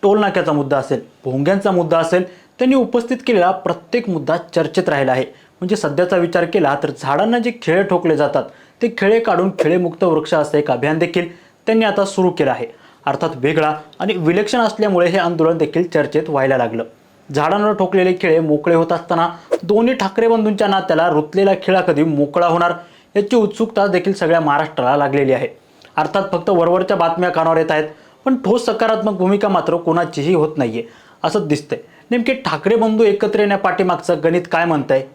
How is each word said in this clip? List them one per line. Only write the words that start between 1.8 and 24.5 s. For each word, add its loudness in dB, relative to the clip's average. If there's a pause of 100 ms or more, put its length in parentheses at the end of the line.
असेल, 0 (340)
त्यांनी 2
उपस्थित 0 (100)
केलेला 4
प्रत्येक -4
मुद्दा -2 (180)
चर्चेत 0
राहिला 0
आहे. 0 (360)
म्हणजे -2
सध्याचा 0
विचार 0
केला 0
तर -2 (120)
झाडांना 0
जे -2 (100)
खिळे 0
ठोकले 0
जातात, 0 (380)
ते -2
खिळे 2
काढून 0
खिळेमुक्त 0
वृक्ष 0
असं 0
एक -2
अभियान -2
देखील -2 (380)
त्यांनी 2
आता 0
सुरू 0
केलं 0
आहे. -4 (400)
अर्थात -2
वेगळा 0 (240)
आणि -4
विलक्षण 0
असल्यामुळे 2
हे 0
आंदोलन 0
देखील 0
चर्चेत 0
व्हायला 0
लागलं. -2 (440)
झाडांवर 0
ठोकलेले 2
खिळे 2
मोकळे 0
होत 2
असताना 0 (340)
दोन्ही 2
ठाकरे 0
बंधूंच्या 2
नात्याला 2
रुतलेला 2
खिळा 0
कधी 2
मोकळा 0
होणार, 2 (440)
याची 0
उत्सुकता 0
देखील 0
सगळ्या 2
महाराष्ट्राला 0